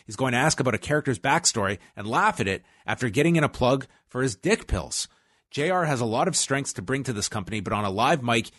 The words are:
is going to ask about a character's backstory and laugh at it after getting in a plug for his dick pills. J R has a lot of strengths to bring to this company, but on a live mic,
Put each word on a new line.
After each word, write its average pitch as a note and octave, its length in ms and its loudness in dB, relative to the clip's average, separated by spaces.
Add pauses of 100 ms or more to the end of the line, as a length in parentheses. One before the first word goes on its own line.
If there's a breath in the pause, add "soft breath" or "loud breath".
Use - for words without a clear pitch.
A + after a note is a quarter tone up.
is G#2+ 80 -14
going C3 160 0
to A#2+ 60 2
ask D3 240 2
about B2 140 0
a G#2+ 40 -4
character's C#3 400 -2
backstory A#2 580 0 (180 loud breath)
and G#2 120 -10
laugh F3+ 320 0
at G2+ 80 0
it F#2+ 160 -2 (220 soft breath)
after A2+ 240 -2
getting D3+ 260 4
in D#3 80 4
a C3 60 2
plug C3 360 2 (220 soft breath)
for B2 140 -4
his B2+ 160 0
dick G#3 300 0
pills. - 420 -4 (400 soft breath)
J D3+ 200 -2
R F3+ 160 2
has C#3 160 0
a A#2+ 40 2
lot B2 220 2
of E3 80 -2
strengths - 380 -2
to - 80 -8
bring C3 220 -4
to B2 100 -4
this G2+ 160 -4
company, G#2+ 300 -6
but G2 140 -4
on G#2 120 0
a G2 60 -2
live B2+ 320 2
mic, A#2 360 0